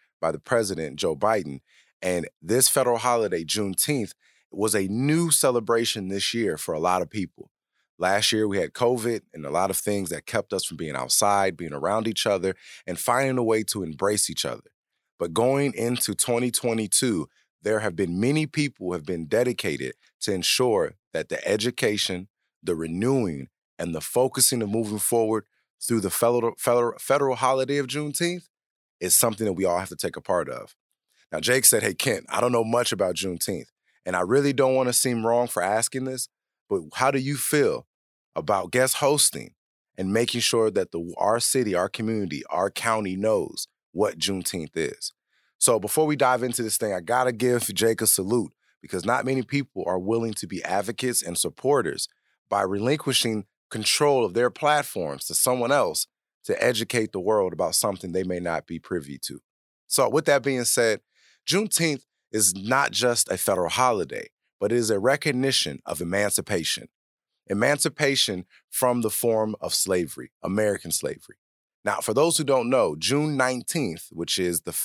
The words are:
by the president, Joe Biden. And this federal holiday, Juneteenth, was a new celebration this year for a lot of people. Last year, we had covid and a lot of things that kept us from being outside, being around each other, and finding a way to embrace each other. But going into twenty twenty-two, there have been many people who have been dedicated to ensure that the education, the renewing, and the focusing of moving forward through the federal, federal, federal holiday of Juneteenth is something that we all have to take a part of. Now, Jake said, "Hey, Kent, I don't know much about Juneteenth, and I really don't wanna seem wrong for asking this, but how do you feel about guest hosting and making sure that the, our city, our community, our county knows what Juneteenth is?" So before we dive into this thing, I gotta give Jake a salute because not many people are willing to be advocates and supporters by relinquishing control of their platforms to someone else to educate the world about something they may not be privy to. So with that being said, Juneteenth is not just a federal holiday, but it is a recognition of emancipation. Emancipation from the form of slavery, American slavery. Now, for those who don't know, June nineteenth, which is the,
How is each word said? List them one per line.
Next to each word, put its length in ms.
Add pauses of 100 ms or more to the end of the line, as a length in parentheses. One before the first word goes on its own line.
(200)
by 140
the 60
president, 580
Joe 180
Biden. 460 (400)
And 260 (140)
this 260
federal 300
holiday, 480
Juneteenth, 720 (360)
was 240
a 140
new 420
celebration 800
this 240
year 240
for 160
a 60
lot 220
of 80
people. 420 (460)
Last 360
year, 160
we 80
had 160
covid 480 (120)
and 120
a 40
lot 200
of 80
things 320
that 160
kept 260
us 140
from 100
being 220
outside, 580
being 180
around 320
each 220
other, 280 (300)
and 140
finding 380
a 60
way 200
to 200
embrace 460
each 140
other. 200 (540)
But 160
going 420
into 380
twenty 380
twenty-two, 800 (320)
there 180
have 160
been 240
many 280
people 400
who 60
have 120
been 220
dedicated 680 (260)
to 140
ensure 600 (180)
that 160
the 180
education, 800 (340)
the 140
renewing, 720 (320)
and 160
the 60
focusing 600
of 80
moving 300
forward 460 (360)
through 200
the 80
federal, 480
federal, 420
federal 380
holiday 400
of 100
Juneteenth 600 (500)
is 160
something 300
that 80
we 100
all 160
have 80
to 80
take 220
a 40
part 280
of. 260 (560)
Now, 80
Jake 240
said, 180
"Hey, 120
Kent, 340
I 140
don't 100
know 140
much 260
about 240
Juneteenth, 560 (340)
and 120
I 40
really 300
don't 240
wanna 160
seem 340
wrong 220
for 160
asking 400
this, 240 (420)
but 120 (140)
how 140
do 100
you 180
feel 500 (480)
about 360
guest 240
hosting 580 (440)
and 140
making 300
sure 300
that 200
the, 260
our 220
city, 340
our 140
community, 600
our 200
county 460
knows 540 (240)
what 260
Juneteenth 560
is?" 380 (440)
So 220
before 260
we 120
dive 260
into 180
this 160
thing, 160
I 60
gotta 320
give 420
Jake 280
a 60
salute 440 (300)
because 240
not 200
many 160
people 460
are 100
willing 360
to 120
be 180
advocates 600
and 140
supporters 720 (400)
by 120
relinquishing 840 (260)
control 540
of 80
their 180
platforms 760
to 80
someone 380
else 360 (360)
to 200
educate 500
the 80
world 320
about 200
something 380
they 140
may 140
not 280
be 120
privy 400
to. 200 (480)
So 220
with 160
that 180
being 220
said, 340 (480)
Juneteenth 580 (260)
is 220
not 380
just 400
a 60
federal 320
holiday, 580 (320)
but 140
it 40
is 120
a 100
recognition 840
of 160
emancipation. 880 (580)
Emancipation 1000 (240)
from 320
the 80
form 520
of 120
slavery, 580 (120)
American 480
slavery. 460 (460)
Now, 140
for 180
those 240
who 40
don't 280
know, 260
June 400
nineteenth, 720
which 280
is 220
the, 240